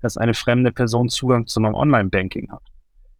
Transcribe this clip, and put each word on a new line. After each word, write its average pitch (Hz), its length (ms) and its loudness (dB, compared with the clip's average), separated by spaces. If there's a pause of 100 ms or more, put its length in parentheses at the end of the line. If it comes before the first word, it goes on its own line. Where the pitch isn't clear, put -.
dass 113 140 -4
eine 117 180 0
fremde 123 380 2
Person 117 360 0
Zugang 123 380 0
zu - 140 -4
meinem 107 140 0
Online-Banking 101 760 0
hat. - 120 -18 (580)